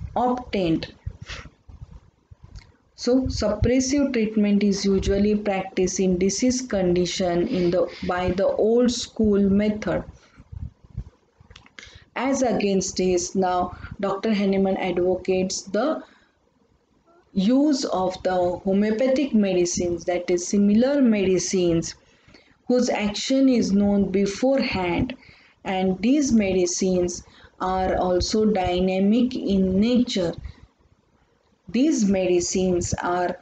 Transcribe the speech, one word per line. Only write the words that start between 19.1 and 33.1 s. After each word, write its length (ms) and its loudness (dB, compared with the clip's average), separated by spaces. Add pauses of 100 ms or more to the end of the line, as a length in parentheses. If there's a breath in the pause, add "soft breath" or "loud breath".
medicines, 760 0
that 220 -4
is 200 0
similar 520 4
medicines, 960 2 (720 soft breath)
whose 240 2
action 580 0
is 220 2
known 400 2
beforehand, 1040 0 (480 loud breath)
and 380 -2
these 320 2
medicines 920 0 (380 loud breath)
are 360 -2
also 480 0
dynamic 920 2
in 420 0
nature. 540 0 (1400 loud breath)
These 380 2
medicines 840 0
are 480 -4